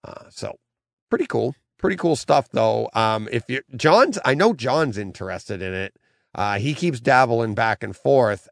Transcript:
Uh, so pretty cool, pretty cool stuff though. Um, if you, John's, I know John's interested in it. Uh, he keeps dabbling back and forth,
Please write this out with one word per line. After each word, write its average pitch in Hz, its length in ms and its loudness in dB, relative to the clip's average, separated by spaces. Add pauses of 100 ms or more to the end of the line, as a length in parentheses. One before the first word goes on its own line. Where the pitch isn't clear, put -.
Uh, - 260 -18
so - 280 -12 (520)
pretty - 180 0
cool, 117 260 -2 (240)
pretty 190 180 -2
cool 170 200 0
stuff - 340 0
though. 113 440 0
Um, 110 380 0
if 117 160 -4
you, 131 140 -6 (140)
John's, 202 500 4
I 131 80 2
know 196 200 2
John's 131 440 -2
interested 95 640 -8
in 92 120 -6
it. 95 220 -8 (380)
Uh, 101 240 -2
he 131 160 -2
keeps 143 260 -2
dabbling 117 540 4
back 113 300 -2
and 101 120 -10
forth, 123 560 2